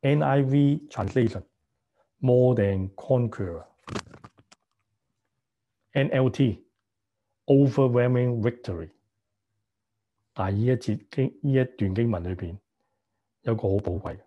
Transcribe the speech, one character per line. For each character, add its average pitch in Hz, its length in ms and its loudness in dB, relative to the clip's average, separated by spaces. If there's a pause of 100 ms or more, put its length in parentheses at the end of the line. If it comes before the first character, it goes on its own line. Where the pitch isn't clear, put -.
N 147 200 2
I 139 200 2
V 143 460 2
translation，more - 1700 -2
than 98 400 0
conqueror。 104 720 -4 (2250)
N 135 200 0
L 131 200 2
T，overwhelming 123 2000 0
victory。 95 520 -6 (1400)
但 95 200 -4
係 101 40 -2
呢 110 100 0
一 127 100 2
節 - 340 -6
經， - 320 -4
呢 143 100 0
一 131 120 2 (120)
段 95 200 -2
經 117 120 0
文 92 140 -4
裏 87 140 -8
邊 87 200 -10 (840)
有 113 160 -2
個 107 60 -8
好 95 160 0
寶 90 160 -4
貴 - 320 -10